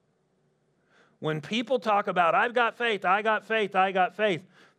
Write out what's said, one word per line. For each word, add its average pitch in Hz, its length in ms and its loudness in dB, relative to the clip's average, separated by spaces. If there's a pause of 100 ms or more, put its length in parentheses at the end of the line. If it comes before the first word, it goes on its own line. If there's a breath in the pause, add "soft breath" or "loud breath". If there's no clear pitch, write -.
(1200 soft breath)
When 156 220 -4
people 240 380 -2
talk 208 280 0
about, 180 280 2
"I've 226 180 0
got 226 240 0
faith, 220 260 -4
I 190 180 2
got 208 220 0
faith, 208 320 -2
I 190 160 2
got 180 240 0
faith," 208 300 0 (340 soft breath)